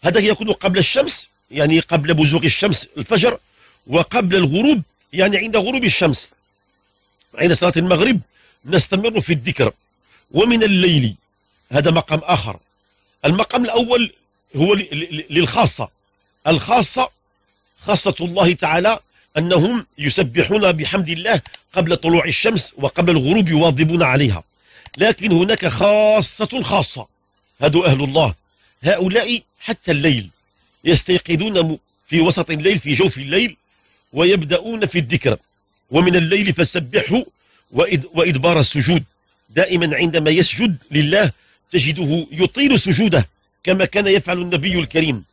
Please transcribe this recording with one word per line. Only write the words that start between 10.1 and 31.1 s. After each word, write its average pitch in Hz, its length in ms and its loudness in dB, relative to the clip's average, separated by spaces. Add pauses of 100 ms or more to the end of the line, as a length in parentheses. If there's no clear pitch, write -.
"ومن 226 320 2
الليل"، 175 520 2 (560)
هذا 147 200 0
مقام 160 320 -2
آخر. 131 340 -2 (680)
المقام 220 400 0
الأول 233 480 -2 (420)
هو 175 180 2
ل-، 202 60 0
ل-، 160 380 -10
ل-، - 120 -12
للخاصة، 151 600 0 (580)
الخاصة 214 640 0 (720)
خاصة 202 400 -2
الله 175 320 0
تعالى 180 460 0 (380)
أنهم 180 480 0 (120)
يسبحون 165 760 0
بحمد 160 380 -4
الله 175 320 -2 (320)
قبل 170 220 0
طلوع 165 300 2
الشمس 202 520 -2
وقبل 170 400 0
الغروب 165 320 2
يواظبون 160 540 2
عليها، 127 400 2 (540)
لكن 208 340 0
هناك 185 340 2
خاصة 214 1000 2
خاصة، 139 440 -4 (540)
هذو 151 240 2
أهل 135 180 2
الله، 139 300 0 (500)
هؤلاء 202 580 0 (180)
حتى - 320 -6
الليل 139 380 0 (540)
يستيقظون 175 760 0